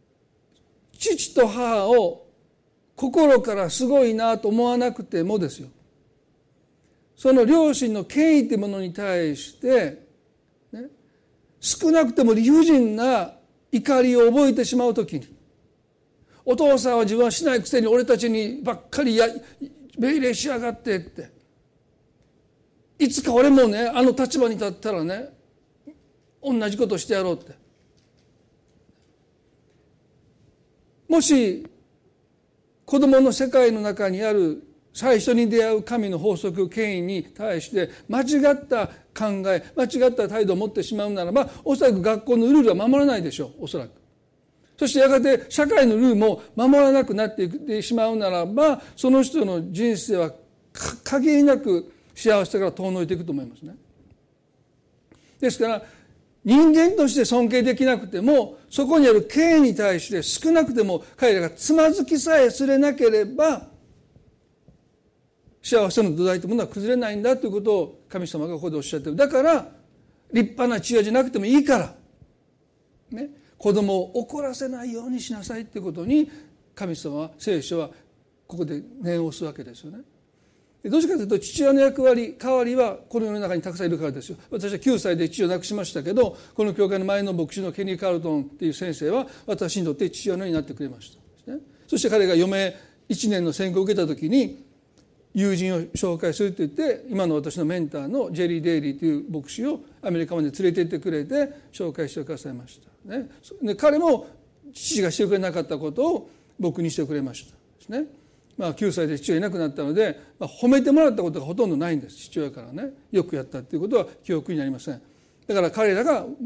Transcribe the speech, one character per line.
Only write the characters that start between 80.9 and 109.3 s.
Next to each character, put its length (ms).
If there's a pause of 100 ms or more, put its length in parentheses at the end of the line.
う 20
し 60
て 40
か 60
と 60
い 20
う 20
と、 100
父 260
親 100
の 80
役 200
割、 360
代 180
わ 80
り 120
は 220 (120)
こ 100
の 60
世 80
の 80
中 160
に 40
た 120
く 40
さ 60
ん 40
い 20
る 80
か 80
ら 80
で 80
す 80
よ。 80 (120)
私 220
は 80
九 180
歳 200
で 100
父 160
を 60
亡 100
く 60
し 80
ま 100
し 80
た 100
け 120
ど、 240 (180)
こ 80
の 100
教 140
会 100
の 60
前 200
の 100
牧 200
師 60
の 140
ケ 100
ニ 120
ー・ 20
カ 100
ー 60
ル 80
ト 160
ン 60
っ 20
て 200
い 40
う 40
先 200
生 160
は、 180 (180)
私 360
に 40
と 60
っ 40
て 140
父 200
親 80
の 80
よ 20
う 40
に 20
な 80
っ 20
て 100
く 80
れ 60
ま 140
し 160 (280)
た。 60
ね。 80 (280)
そ 100
し 40
て 80
彼 160
が 100
余 140
命 240 (360)
一 180
年 160
の 80
宣 200
告 100
を 20
受 100
け 60
た 80
時 220
に、 380 (720)
友 180
人 200
を 60 (120)
紹 240
介 160
す 80
る 100
と 140
言 20
っ 40
て、 380
今 180
の 80
私 220
の 80
メ 120
ン 120
タ 100
ー 80
の 240
ジ 100
ェ 60
リ 100
ー・ 40
デ 160
イ 40
リ 140
ー 40
と 60
い 140
う 120
牧 160
師 200
を 120 (220)
ア 80
メ 80
リ 80
カ 100
ま 60
で 80
連 240
れ 0
て 60
行 80
っ 40
て 80
く 120
れ 140
て、 280 (180)
紹 200
介 180
し 60
て 80
く 80
だ 80
さ 100
い 40
ま 140
し 140 (240)
た。 120
ね。 120 (320)
で、 140
彼 240
も 260 (480)
父 300
が 80
し 60
て 100
く 60
れ 40
な 140
か 80
っ 60
た 120
こ 140
と 240
を 140 (300)
僕 220
に 80
し 60
て 100
く 80
れ 80
ま 140
し 100
た。 60
で 60 (280)
す 40
ね。 180 (500)
ま 120
あ、 40
九 180
歳 160
で 120
父 140